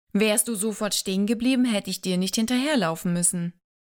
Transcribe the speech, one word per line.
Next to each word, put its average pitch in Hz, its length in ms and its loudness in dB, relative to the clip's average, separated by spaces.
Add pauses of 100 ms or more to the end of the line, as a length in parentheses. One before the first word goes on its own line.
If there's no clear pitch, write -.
(140)
„Wärst 214 360 2
du 233 60 -4
sofort 208 380 -4
stehen 196 340 0
geblieben, 240 360 2
hätte 208 260 0
ich 185 120 -6
dir 180 160 0
nicht 185 180 0
hinterherlaufen 220 800 0
müssen.“ 175 400 -2 (320)